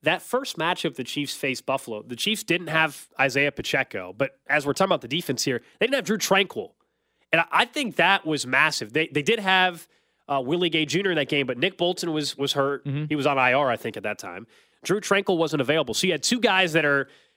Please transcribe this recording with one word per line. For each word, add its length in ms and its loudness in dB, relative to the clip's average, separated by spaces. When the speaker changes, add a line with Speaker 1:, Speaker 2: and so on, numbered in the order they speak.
Speaker 1:
that 180 0
first 340 -4
matchup 380 -2
the 80 -8
Chiefs 320 -6
faced 320 -6
Buffalo, 380 -4
the 100 -10
Chiefs 300 -4
didn't 240 -2
have 400 0
Isaiah 320 2
Pacheco, 680 -4
but 300 -4
as 180 2
we're 80 0
talking 180 2
about 100 2
the 80 -14
defense 340 -4
here, 200 -2
they 60 2
didn't 100 0
have 80 -2
Drew 120 0
Tranquill, 580 0
and 80 4
I, 100 2
I 140 4
think 320 -4
that 280 4
was 220 -2
massive. 460 2
They, 160 0
they 140 -4
did 180 0
have, 480 2
uh, 160 0
Willie 260 0
Gay 160 0
Junior 240 0
in 60 0
that 120 0
game, 200 0
but 100 -4
Nick 180 -2
Bolton 360 -2
was, 260 -4
was 140 -2
hurt. 320 -2
Speaker 2:
Mm-hmm. 240 -4
Speaker 1:
He 80 -2
was 100 0
on 100 2
I 180 4
R, 140 2
I 80 0
think, 200 -8
at 80 -12
that 160 -6
time. 260 -14
Drew 160 0
Tranquill 380 2
wasn't 220 0
available, 320 0
so 140 0
you 60 2
had 100 -4
two 160 0
guys 360 4
that 100 4
are 240 2